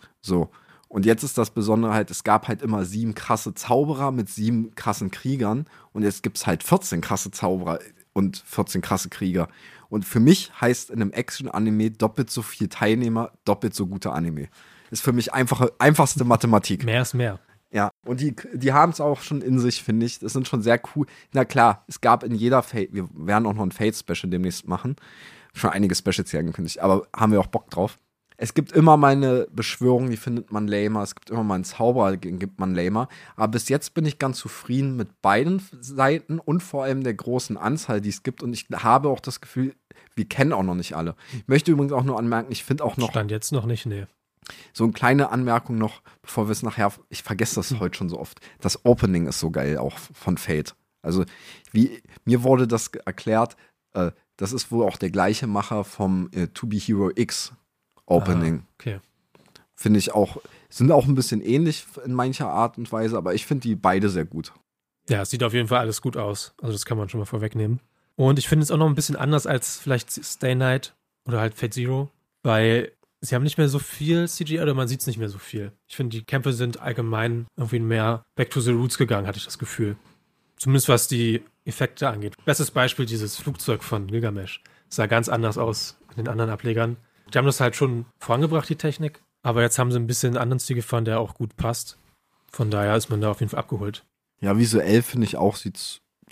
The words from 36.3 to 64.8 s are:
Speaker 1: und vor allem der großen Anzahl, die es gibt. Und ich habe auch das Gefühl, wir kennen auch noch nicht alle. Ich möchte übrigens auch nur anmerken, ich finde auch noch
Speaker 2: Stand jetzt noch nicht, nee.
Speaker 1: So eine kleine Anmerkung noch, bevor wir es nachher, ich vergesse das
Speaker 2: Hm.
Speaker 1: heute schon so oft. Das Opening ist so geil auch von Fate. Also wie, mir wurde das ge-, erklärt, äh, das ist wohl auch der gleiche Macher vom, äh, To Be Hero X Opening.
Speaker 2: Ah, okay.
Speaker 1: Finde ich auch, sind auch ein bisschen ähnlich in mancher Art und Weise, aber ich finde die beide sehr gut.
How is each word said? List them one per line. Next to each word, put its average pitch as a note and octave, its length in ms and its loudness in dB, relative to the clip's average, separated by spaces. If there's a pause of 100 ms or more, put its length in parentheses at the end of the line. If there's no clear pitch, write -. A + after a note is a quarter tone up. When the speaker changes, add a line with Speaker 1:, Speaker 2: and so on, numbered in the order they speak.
Speaker 1:
und D#3+ 200 0
vor C#3+ 220 -6
allem C3+ 220 -2
der A#2+ 100 0
großen A#2+ 420 -4
Anzahl, A2 440 -2
die G#2 80 -4
es - 160 -8
gibt. - 180 -6
Und A#2+ 100 -6
ich - 200 -10
habe B2 360 4
auch B2+ 120 0
das - 200 -10
Gefühl, C3 360 -6 (400)
wir G#2+ 80 -2
kennen C#3+ 280 2
auch G2 120 0
noch F2+ 100 0
nicht E2+ 220 -4
alle. E2 180 -4 (180)
Ich A#2 140 -12
möchte D3 240 4
übrigens C#3+ 220 2
auch B2+ 100 0
nur C3 160 -2
anmerken, A#2 320 -2
ich - 140 -8
finde C#3 180 -2
auch A#2 140 -2
noch A#2+ 140 -2
Speaker 2:
Stand G#2 200 -2
jetzt G#2+ 220 -6
noch A#2 140 -2
nicht, A#2+ 200 -4
nee. G2+ 200 -8 (640)
Speaker 1:
So - 100 -2
eine A2+ 100 4
kleine C3+ 380 4
Anmerkung A#2+ 480 0
noch, G#2+ 240 -2 (180)
bevor - 280 -2
wir A2 40 0
es G#2 120 -4
nachher, G#2 280 0 (180)
ich - 120 -12
vergesse F#2 320 -2
das - 160 -2
Speaker 2:
Hm. B2 80 0
Speaker 1:
heute F2+ 180 -4
schon F2+ 120 -4
so E2+ 100 -8
oft. - 220 -14 (200)
Das - 240 -4
Opening F#2+ 440 4
ist - 100 -6
so D#2+ 140 -2
geil C#2+ 260 -2
auch C2+ 180 -6 (160)
von - 260 -2
Fate. D#2 360 -4 (280)
Also F2 220 0 (460)
wie, - 320 2 (220)
mir A#2+ 180 2
wurde B2+ 240 4
das A2+ 240 -2
ge-, - 160 -12
erklärt, A2+ 500 -2 (360)
äh, F2+ 180 -2 (260)
das G2 160 -6
ist B2 200 -6
wohl A#2 120 2
auch - 120 -2
der F#2 140 -4
gleiche G2 360 0
Macher G2+ 380 -2
vom, F#2+ 480 -2
äh, F2 160 -2
To - 180 -10
Be G#2+ 120 -2
Hero G2 360 0
X - 380 -4 (540)
Opening. E2+ 520 2
Speaker 2:
Ah, - 200 -16
okay. G2 220 -8 (760)
Speaker 1:
Finde G#2+ 240 4
ich - 140 0
auch, G#2 240 2 (320)
sind C3+ 240 4
auch C#3 140 6
ein C#3 80 4
bisschen B2 260 0
ähnlich D3+ 460 0 (180)
in B2+ 80 -6
mancher B2+ 380 -2
Art A2+ 260 0
und A#2 160 -10
Weise, A2+ 240 -2
aber F2+ 160 -2
ich G#2+ 140 -2
finde C3+ 160 -2
die A2+ 140 -2
beide G2 340 2
sehr F2 160 -2
gut. D#2+ 260 -12 (560)